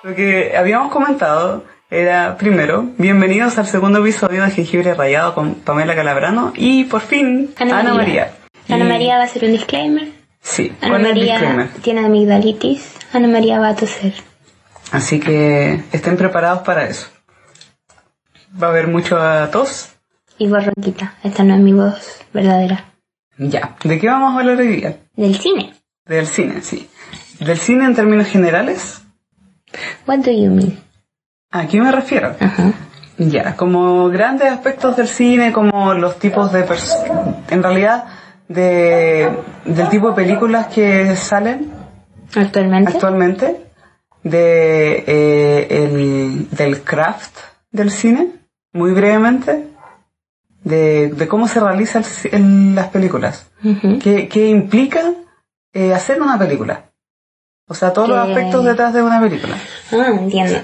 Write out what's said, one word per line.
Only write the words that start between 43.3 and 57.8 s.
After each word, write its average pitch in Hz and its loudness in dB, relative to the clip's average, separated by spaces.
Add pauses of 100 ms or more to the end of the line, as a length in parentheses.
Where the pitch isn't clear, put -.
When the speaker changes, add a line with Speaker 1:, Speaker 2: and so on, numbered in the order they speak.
Speaker 1:
de, 160 2
eh, 147 2
el, 143 0
del 143 -2
craft - -4 (340)
del 208 0
cine, 269 0 (420)
muy 175 0
brevemente, 220 2 (960)
de, 151 2
de 151 -4
cómo 214 0
se 226 0
realiza 208 0
el 214 -2
ci-, - -10
el, 196 4
las 185 -2
películas. - -2 (160)
Speaker 2:
Ujú. 208 0
Speaker 1:
¿Qué, 202 0
qué 214 2
implica, 214 2 (720)
eh, 185 0
hacer 185 -2
una 269 0
película? 147 -4 (840)
O 170 -12
sea, 180 0